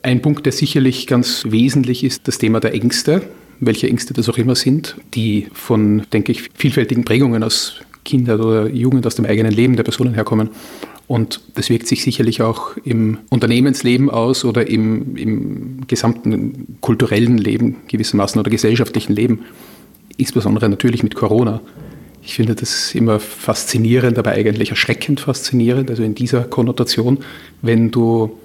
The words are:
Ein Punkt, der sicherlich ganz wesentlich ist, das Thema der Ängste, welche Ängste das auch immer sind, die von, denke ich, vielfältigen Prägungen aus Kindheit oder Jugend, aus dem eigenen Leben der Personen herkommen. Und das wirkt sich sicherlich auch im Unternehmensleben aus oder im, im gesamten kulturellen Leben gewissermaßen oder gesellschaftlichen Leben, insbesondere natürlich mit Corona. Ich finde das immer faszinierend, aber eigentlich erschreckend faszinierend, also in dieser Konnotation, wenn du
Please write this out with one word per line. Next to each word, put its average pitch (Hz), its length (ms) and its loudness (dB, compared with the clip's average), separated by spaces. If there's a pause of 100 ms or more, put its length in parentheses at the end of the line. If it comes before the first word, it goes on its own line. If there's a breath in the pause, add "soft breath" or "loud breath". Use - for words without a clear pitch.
Ein 123 180 2
Punkt, 147 240 0
der 131 80 2
sicherlich 131 540 0
ganz - 420 0
wesentlich 123 560 2
ist, - 240 -4
das 123 80 -4
Thema 110 240 0
der 107 140 0
Ängste, 143 480 0 (380 loud breath)
welche 120 280 0
Ängste 120 260 -2
das 117 140 0
auch 117 100 -2
immer 123 160 2
sind, 139 420 0 (180)
die 107 380 0
von, 107 500 2 (100)
denke 107 180 0
ich, - 240 -4
vielfältigen 123 500 0
Prägungen 117 380 2
aus - 380 -4 (240)
Kindheit 120 340 2
oder 110 300 2
Jugend, 127 380 2
aus 110 100 -2
dem 113 80 0
eigenen 110 280 2
Leben 123 220 4
der 113 80 2
Personen 127 320 0
herkommen. 110 360 0 (580 loud breath)
Und 113 320 -2 (140)
das - 140 -6
wirkt 117 200 0
sich - 160 0
sicherlich 120 380 0
auch - 420 -4
im 113 340 0 (120)
Unternehmensleben 123 800 2
aus 117 340 0
oder 117 240 2
im, 110 480 0
im - 720 -6
gesamten - 920 -2
kulturellen 117 580 2
Leben 107 380 0 (120)
gewissermaßen 107 500 0
oder 107 120 0
gesellschaftlichen 113 640 0
Leben, 110 260 0 (760 loud breath)
insbesondere 107 520 0
natürlich 117 340 0
mit 104 140 -2
Corona. 110 440 0 (640 loud breath)
Ich - 120 -14
finde 113 200 0
das - 400 -6
immer 113 240 2
faszinierend, 117 1000 0
aber 110 120 0
eigentlich 107 400 0
erschreckend 123 500 -2
faszinierend, 127 680 0
also 117 120 -4
in 110 120 -2
dieser 120 300 0
Konnotation, 123 760 0 (440 loud breath)
wenn 113 280 2
du 113 540 0